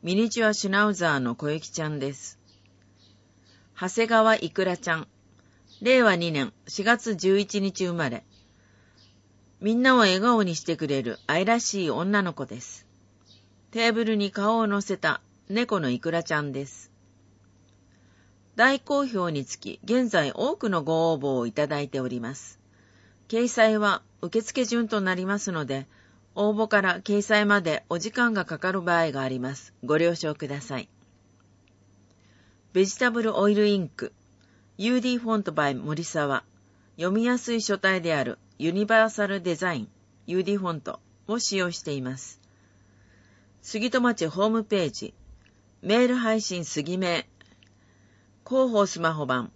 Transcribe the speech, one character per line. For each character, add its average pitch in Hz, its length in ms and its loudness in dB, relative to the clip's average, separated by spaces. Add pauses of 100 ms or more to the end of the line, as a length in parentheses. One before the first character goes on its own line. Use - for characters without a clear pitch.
ミ 175 140 -2
ニ 220 160 2
チ 240 100 -2
ュ 220 60 4
ア 214 80 2
シ 208 100 -4
ュ 196 60 -2
ナ 208 160 4
ウ 202 80 0
ザ 160 220 2
ー - 20 0
の 120 160 -2
小 147 160 -4
雪 156 180 -6
ち 165 140 -6
ゃ 156 60 -4
ん 151 100 -6
で 139 140 -4
す。 - 260 -18 (1400)
長 185 120 -6
谷 226 160 0
川 220 280 4
い 170 140 -2
く 190 160 -2
ら 185 120 -2
ち - 100 -12
ゃ 165 80 0
ん。 156 120 -8 (720)
令 247 220 4
和 214 140 6
二 170 160 -2
年 135 220 -2 (140)
四 - 160 -6
月 226 320 0
十 185 220 2
一 202 240 -2
日 190 240 -4
生 175 80 -2
ま 160 160 -2
れ。 117 140 -10 (1400)
み 214 140 0
ん 247 80 2
な 262 100 8
を 254 60 8
笑 190 200 6
顔 233 220 4
に 180 140 0
し - 60 -8
て 165 140 -2
く 156 120 -4
れ 135 160 0
る 113 240 -6
愛 170 180 2
ら 233 140 4
し 196 260 -2
い 156 60 0
女 190 320 0
の 170 100 -4
子 135 140 -8
で 120 140 -12
す。 - 260 -20 (920)
テ 233 120 4
ー 226 40 2
ブ 226 120 0
ル 220 100 0
に 202 160 0
顔 208 260 0
を 226 80 2
乗 202 160 0
せ 196 140 -4
た 156 260 -2 (280)
猫 220 300 0
の 147 100 0
い 123 100 -2
く 165 120 -4
ら 165 120 0
ち 165 100 -6
ゃ 151 80 0
ん 143 100 -6
で 135 140 -8
す。 - 240 -20 (1700)
大 262 240 4
好 285 260 0
評 196 240 -2
に 143 160 -4
つ - 140 -14
き、 - 240 -12
現 247 260 2
在 156 240 2
多 277 220 -2
く - 140 -4
の 175 140 0
ご 160 280 2
応 151 80 0
募 135 180 0
を 120 80 0
い 117 60 -4
た 151 160 0
だ 143 140 -2
い 139 80 -6
て 139 100 -4
お 127 80 -2
り 123 120 -6
ま 117 140 -8
す。 - 260 -20 (680)
掲 233 200 0
載 220 300 4
は 208 240 0 (200)
受 226 200 -2
付 254 240 -2
順 233 220 0
と 208 140 -2
な 185 120 0
り 185 120 -4
ま 202 120 -2
す 202 140 -6
の 156 140 -4
で、 135 200 -4 (480)
応 208 200 2
募 214 140 0
か 208 140 4
ら 185 200 0
掲 208 200 0
載 208 240 4
ま 202 160 4
で 160 280 -2
お 170 100 -2
時 202 120 -8
間 240 220 0
が 190 120 -2
か 160 120 -8
か 185 140 -2
る 190 100 -2
場 170 180 2
合 165 120 2
が 135 100 -4
あ 131 60 -2
り 127 120 -4
ま 123 140 -6
す。 - 200 -20 (100)
ご 147 140 2
了 170 180 2
承 160 180 -4
く 151 140 -10
だ 139 140 -8
さ 131 180 -8
い。 - 100 -12 (1800)
ベ 190 120 4
ジ 196 120 -6
タ 247 140 2
ブ 233 100 -2
ル 220 160 0
オ 202 120 4
イ 208 40 4
ル 208 140 4
イ 202 100 2
ン 175 120 -4
ク、 - 240 -10 (640)
ユ 233 200 0
ー 247 40 0
デ 254 80 -2
ィ 247 60 0
ー 240 40 -2
フ 226 120 -4
ォ 220 60 2
ン 202 60 -2
ト 190 80 -6
by 147 240 0
森 151 280 -6
沢、 143 420 -2 (500)
読 180 200 -2
み 226 100 2
や 247 120 2
す 240 160 -6
い 226 80 0
書 202 160 -2
体 190 240 0
で 165 140 0
あ 139 80 2
る 120 160 -8 (180)
ユ 160 140 -2
ニ 196 140 0
バ 220 200 6
ー 220 40 0
サ 214 180 -2
ル 196 140 -4
デ 175 140 -2
ザ 180 180 -2
イ 131 80 -4
ン、 107 60 -10 (380)
ユ 180 140 -4
ー 190 40 0
デ 185 100 -2
ィ 202 40 0
フ 190 100 -4
ォ 170 60 -2
ン 151 80 -10
ト - 180 -12 (280)
を 214 100 -2
使 208 200 -2
用 180 140 0
し 170 100 -10
て 151 120 -6
い 139 80 -4
ま 131 160 -6
す。 - 220 -18 (1300)
杉 226 220 -2
戸 262 80 2
町 240 280 0
ホ 185 180 0
ー 220 40 4
ム 226 140 0
ペ 196 220 0
ー 135 60 -4
ジ、 - 220 -12 (680)
メ 233 240 2
ー - 20 4
ル 247 80 2
配 220 240 0
信 180 240 -6
杉 156 340 -6
名、 175 300 -2 (1200)
広 262 240 2
報 202 140 4
ス 180 160 -6
マ 160 120 0
ホ 151 120 -4
版 127 300 -2